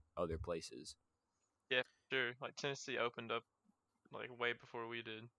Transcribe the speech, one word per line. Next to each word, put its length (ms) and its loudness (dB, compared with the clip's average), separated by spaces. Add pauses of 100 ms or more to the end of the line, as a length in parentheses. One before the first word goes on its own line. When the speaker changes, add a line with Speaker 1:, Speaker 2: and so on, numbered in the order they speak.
(180)
Speaker 1:
other 200 2
places. 600 -4 (760)
Speaker 2:
Yeah, 120 6 (280)
sure. 200 4 (100)
Like, 140 -4
Tennessee 420 0
opened 340 2
up, 120 2 (680)
like, 260 -8
way 220 4
before 280 -6
we 160 -4
did. 340 -8